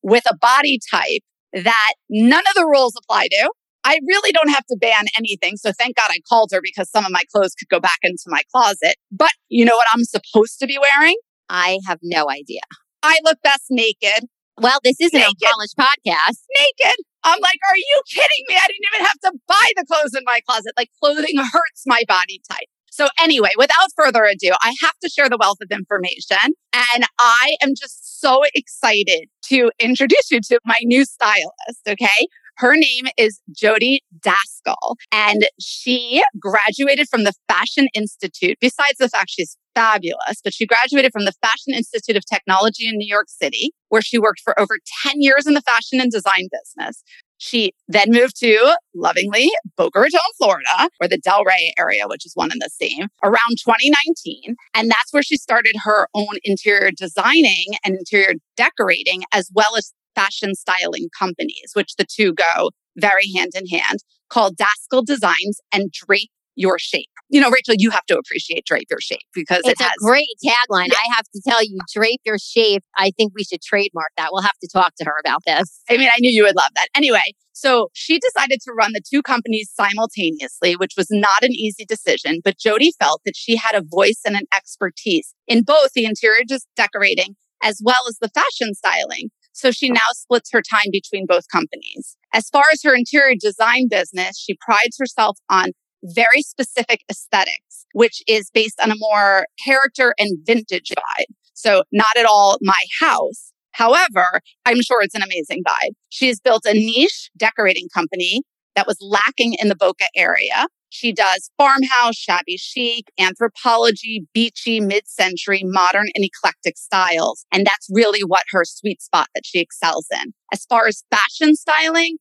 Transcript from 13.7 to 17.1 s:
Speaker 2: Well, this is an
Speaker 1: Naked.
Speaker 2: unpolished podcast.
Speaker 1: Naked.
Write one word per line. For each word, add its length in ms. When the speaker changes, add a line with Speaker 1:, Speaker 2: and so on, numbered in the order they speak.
Speaker 2:
Well, 240
this 160
is 140
an 60
Speaker 1:
Naked. 240
Speaker 2:
unpolished 340
podcast. 600
Speaker 1:
Naked. 360